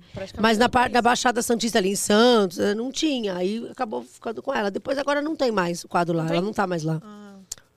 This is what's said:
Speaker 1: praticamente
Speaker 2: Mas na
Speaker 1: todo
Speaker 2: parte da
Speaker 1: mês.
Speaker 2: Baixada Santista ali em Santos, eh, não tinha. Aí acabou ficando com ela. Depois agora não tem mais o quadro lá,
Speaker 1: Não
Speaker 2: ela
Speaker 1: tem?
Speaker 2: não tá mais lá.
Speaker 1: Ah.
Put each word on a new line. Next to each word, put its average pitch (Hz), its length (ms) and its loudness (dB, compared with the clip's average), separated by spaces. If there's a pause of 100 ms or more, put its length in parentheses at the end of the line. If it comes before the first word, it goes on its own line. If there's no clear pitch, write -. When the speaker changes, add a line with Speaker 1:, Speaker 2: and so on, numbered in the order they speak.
(140)
Speaker 1:
praticamente 190 280 -10
Speaker 2:
Mas 220 180 4
na 240 60 6
Speaker 1:
todo - 80 0
Speaker 2:
parte 247 180 2
da 247 100 2
Speaker 1:
mês. - 20 0
Speaker 2:
Baixada 240 380 2
Santista 233 380 0
ali 190 100 2
em 202 60 -2
Santos, 208 640 4
eh, 202 160 0
não 240 160 -6
tinha. 240 440 -2
Aí 202 360 -2
acabou 240 320 -6
ficando 240 400 -10
com 269 100 -4
ela. 220 160 0
Depois 247 300 -4
agora 285 220 0
não 302 140 -4
tem 262 160 0
mais 175 320 -2
o - 40 -18
quadro 175 280 0
lá, 165 80 0
Speaker 1:
Não 165 60 -2
Speaker 2:
ela 165 100 0
Speaker 1:
tem? 180 60 0
Speaker 2:
não 214 80 -4
tá 202 140 0
mais 175 160 -2
lá. 160 200 -2
Speaker 1:
Ah. 208 320 -20 (420)